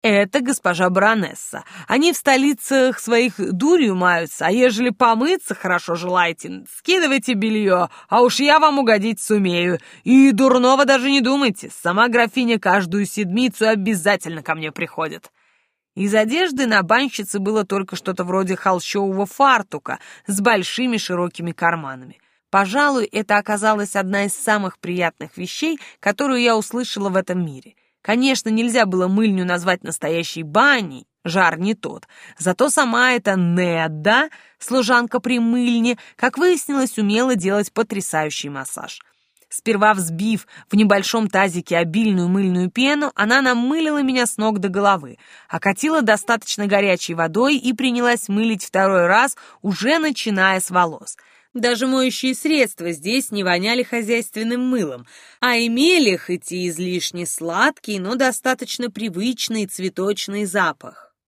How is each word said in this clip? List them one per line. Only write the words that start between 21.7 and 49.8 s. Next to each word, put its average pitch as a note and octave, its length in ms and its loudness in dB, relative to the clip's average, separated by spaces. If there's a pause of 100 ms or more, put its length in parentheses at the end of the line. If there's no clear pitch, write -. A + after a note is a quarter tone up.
Пожалуй, A#3 560 2
это G3+ 320 0
оказалась G#3 580 -2
одна G3+ 300 -2
из G3 80 -4
самых G#3 440 -2
приятных F3 580 -6
вещей, D4 440 -6 (180)
которую B3 440 0
я A#3 140 4
услышала G#3+ 520 -4
в F#3 80 0
этом F#3 280 -2
мире. C#3 300 -12 (280)
Конечно, B3 480 0
нельзя A3+ 360 2
было F#3 220 0
мыльню G3 360 2
назвать F3+ 380 -2
настоящей E3 600 -6
баней, G3 640 0 (160)
жар E3 340 2
не G3+ 160 -2
тот. - 320 -12 (320)
Зато F#3 320 0
сама B3 440 2
эта G#3 200 0
Недда, F3 960 0 (300)
служанка A#3+ 580 0
при A#3+ 220 0
мыльне, A#3 580 2 (160)
как B3 240 -2
выяснилось, C#4+ 600 0
умела A3 360 2
делать G3 380 -2
потрясающий D#3 760 -4
массаж. - 520 -12 (480)
Сперва G#3+ 440 2
взбив F#3+ 540 -2 (240)
в G3+ 60 2
небольшом G#3 520 2
тазике F3+ 500 0
обильную F3+ 500 0
мыльную F#3 420 0
пену, C#4+ 460 0
она A#3 260 2
намылила C#4+ 600 0
меня B3+ 220 0
с - 100 -8
ног G#3+ 240 -2
до G3 80 -2
головы, F#3 500 0 (300)
окатила C#4 520 0
достаточно G#3+ 680 0
горячей G3 460 0
водой F#3+ 420 0
и B3+ 160 -2
принялась A#3+ 560 0
мылить G#3+ 360 -2
второй F#3+ 440 2
раз, A#3 280 2 (260)
уже G#3 360 0